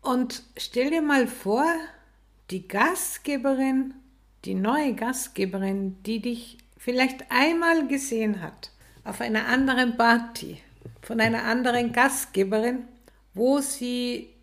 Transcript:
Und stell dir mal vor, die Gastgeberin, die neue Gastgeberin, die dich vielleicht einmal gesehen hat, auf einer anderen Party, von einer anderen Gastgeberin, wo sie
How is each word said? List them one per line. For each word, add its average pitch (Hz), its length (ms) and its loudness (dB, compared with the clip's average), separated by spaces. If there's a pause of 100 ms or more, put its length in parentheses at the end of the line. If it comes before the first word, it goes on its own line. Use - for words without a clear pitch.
Und 254 400 -2 (140)
stell 254 340 -2
dir 330 100 2
mal 277 280 2
vor, 233 360 0 (840)
die 185 160 -8
Gastgeberin, 269 1300 0 (500)
die 190 100 -4
neue 240 400 0
Gastgeberin, 196 1080 -4
die 220 180 -4
dich 233 380 -8 (180)
vielleicht 254 540 -2
einmal 330 560 4
gesehen 220 560 -2
hat, - 300 -14 (320)
auf - 160 -8
einer 220 260 -2
anderen 254 500 2
Party, 233 640 2 (440)
von 226 180 -2
einer 226 240 2
anderen 240 480 0
Gastgeberin, 240 960 0 (440)
wo 254 280 2
sie 247 680 -4 (120)